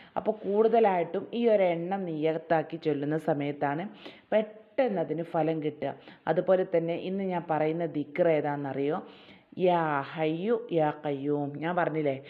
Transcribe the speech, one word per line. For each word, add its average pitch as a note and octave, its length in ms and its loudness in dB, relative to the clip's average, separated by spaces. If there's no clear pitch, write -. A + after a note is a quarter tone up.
അപ്പോൾ - 140 -2
കൂടുതലായിട്ടും G3 1000 2
ഈ A#3 140 2
ഒരെണ്ണം F#3+ 580 2
നിയ്യത്താക്കി D#3+ 800 0
ചൊല്ലുന്ന D3 320 0
സമയത്താണ് D3 680 -2
പെട്ടെന്ന് G#3+ 680 0
അതിന് D#3 220 -4
ഫലം D#3+ 400 0
കിട്ടുക. D3 300 -4
അതുപോലെ F3+ 380 2
തന്നെ E3 160 0
ഇന്ന് F#3+ 300 -4
ഞാൻ F3+ 260 -2
പറയുന്ന D#3 360 0
ദിക്ർ D3+ 420 0
ഏതാണെന്നറിയോ? C#3+ 720 0
യാ F3 240 4
ഹയ്യു E3 420 0
യാ D#3 180 4
ഖയ്യൂം. C#3+ 520 -2
ഞാൻ E3 180 -4
പറഞ്ഞില്ലേ, D3+ 420 0